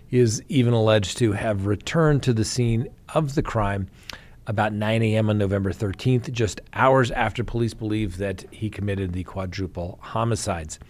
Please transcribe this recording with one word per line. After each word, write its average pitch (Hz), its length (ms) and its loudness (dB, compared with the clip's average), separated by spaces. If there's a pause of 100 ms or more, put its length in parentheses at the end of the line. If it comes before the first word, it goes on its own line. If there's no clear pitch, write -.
He 123 100 2
is 117 320 4
even 120 240 4
alleged 110 440 2
to 113 140 2
have 104 320 -2
returned 147 600 2
to 123 100 2
the 110 100 2
scene 117 420 0 (280)
of 147 200 0
the - 80 0
crime 101 460 -2 (580)
about 107 280 0
nine 110 280 0
A 110 140 2
M 107 140 2
on 104 80 2
November 98 340 0
thirteenth, 120 580 0
just 117 300 -2 (140)
hours 131 380 4
after 113 300 -2
police 117 300 -2
believe 107 460 -4
that 95 320 -6
he - 180 -6
committed 98 460 -4
the 90 100 -4
quadruple 92 800 -8
homicides. 104 760 -4 (120)